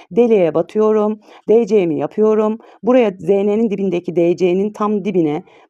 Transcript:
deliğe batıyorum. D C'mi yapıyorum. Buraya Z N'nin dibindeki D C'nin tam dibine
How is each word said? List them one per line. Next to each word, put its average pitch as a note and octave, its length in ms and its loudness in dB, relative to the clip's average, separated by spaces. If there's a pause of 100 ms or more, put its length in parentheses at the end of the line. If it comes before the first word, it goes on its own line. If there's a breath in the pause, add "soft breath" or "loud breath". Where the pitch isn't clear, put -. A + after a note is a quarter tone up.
(100 loud breath)
deliğe G3+ 440 2
batıyorum. G#3+ 640 -2 (280 loud breath)
D A3+ 180 4
C'mi F3+ 320 0
yapıyorum. G#3+ 600 0 (240 loud breath)
Buraya A#3 360 2
Z E3 100 -8
N'nin G#3 420 0
dibindeki F#3 460 -4
D E3+ 200 2
C'nin F#3 360 -2
tam G#3 320 -4
dibine E3+ 380 -2 (280 loud breath)